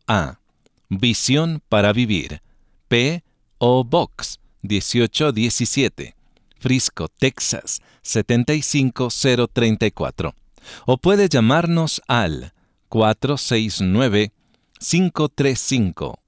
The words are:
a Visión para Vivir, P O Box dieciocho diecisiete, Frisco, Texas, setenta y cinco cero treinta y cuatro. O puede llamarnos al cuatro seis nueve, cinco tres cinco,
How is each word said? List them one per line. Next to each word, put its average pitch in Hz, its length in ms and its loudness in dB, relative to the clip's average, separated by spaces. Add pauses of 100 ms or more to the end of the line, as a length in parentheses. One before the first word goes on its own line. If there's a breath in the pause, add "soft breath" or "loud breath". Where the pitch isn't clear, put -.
a 82 320 -2 (500)
Visión 131 800 0
para 104 220 4
Vivir, 104 500 -2 (460)
P 135 360 0 (340)
O 123 260 2
Box - 560 -4 (220)
dieciocho 117 680 0
diecisiete, 113 840 -2 (440)
Frisco, 123 480 -2
Texas, - 720 -6 (220 soft breath)
setenta 120 500 0
y 151 80 0
cinco 127 480 0
cero 123 420 0
treinta 113 360 2
y 98 40 2
cuatro. 73 440 -6 (500 loud breath)
O 131 120 2
puede 196 320 2
llamarnos 156 800 2
al 82 460 -2 (360)
cuatro 113 480 0
seis 110 440 -2
nueve, 104 520 2 (460)
cinco 170 500 0
tres 139 300 0
cinco, 95 680 -2